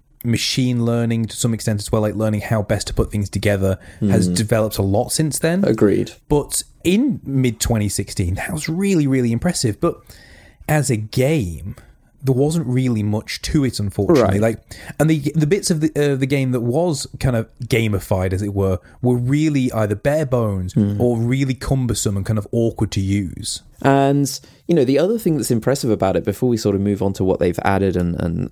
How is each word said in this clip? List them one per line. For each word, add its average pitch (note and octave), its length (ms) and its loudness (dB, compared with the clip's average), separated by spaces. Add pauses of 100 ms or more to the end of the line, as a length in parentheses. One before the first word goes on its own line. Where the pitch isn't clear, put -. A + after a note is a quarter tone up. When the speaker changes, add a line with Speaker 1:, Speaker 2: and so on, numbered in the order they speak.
(240)
Speaker 1:
machine A#2+ 640 0
learning A2+ 400 0
to - 100 -10
some A#2 160 0
extent A2 260 -2
as - 140 -10
well, A2 80 2
like, G#2+ 160 0
learning G#2+ 240 0
how A2 220 0
best - 240 -2
to - 80 -8
put - 180 0
things G#2 160 -2
together, G2 500 0 (220)
has F#2 300 4
Speaker 2:
Mm. F2 40 0
Speaker 1:
developed A2 440 0
a G#2+ 40 0
lot G#2 300 0
since D#3 260 -2
then. F3 240 0
Speaker 2:
Agreed. G#2 500 2 (180)
Speaker 1:
But - 320 -2 (220)
in G3+ 380 2
mid C3 380 0
twenty G#2 300 0
sixteen, F#2+ 460 -4
that - 140 -6
was D3+ 160 -6
really, E3+ 400 0
really B2+ 240 2
impressive. B2 480 -2
But - 220 -2 (640)
as D3 220 0
a B2 80 2
game, G#2+ 800 -2 (460)
there C3+ 120 0
wasn't D3 320 0
really B2 360 0
much G#2 400 -4
to D3 220 2
it, A#2+ 140 -2
unfortunately. G2+ 600 2
Speaker 2:
Right. A2+ 160 0
Speaker 1:
Like, - 200 -18 (220)
and D3+ 100 4
the, D#3+ 100 4 (160)
the D3+ 120 2
bits G3 240 0
of D#3+ 100 0
the, D#3 140 2
uh, D3 220 0
the C3+ 100 -2
game C3+ 260 0
that B2+ 100 0
was D3 440 -2 (140)
kind B2+ 160 0
of G#2+ 100 -2 (180)
gamified, G2+ 680 0
as F#2 100 -2
it G2+ 120 -4
were, F#2+ 240 0 (240)
were B2 140 2
really C3+ 560 0
either G#2+ 220 0
bare D3 320 0
bones G#2+ 480 -2
Speaker 2:
Hmm. G2+ 260 2
Speaker 1:
or A#2+ 180 2
really C3 360 0
cumbersome A#2 600 -2
and F#2+ 100 -4
kind G#2+ 120 0
of G#2 140 -6
awkward A2+ 400 0
to G2+ 80 -2
use. G2 600 -4 (200)
Speaker 2:
And, C#3 580 2 (260)
you F3 80 2
know, D3 100 4
the C3+ 140 2
other G3+ 200 2
thing E3+ 180 0
that's A#2 140 -2
impressive B2+ 400 0
about F#2+ 260 2
it, E2+ 80 -2
before A2+ 240 0
we A#2 80 2
sort G#2 180 0
of G2 60 0
move G2+ 220 0
on G2 120 0
to G2 100 -2
what F#2 160 2
they've F2 220 0
added F#2+ 340 2
and, E2+ 240 0
and, F2 320 -2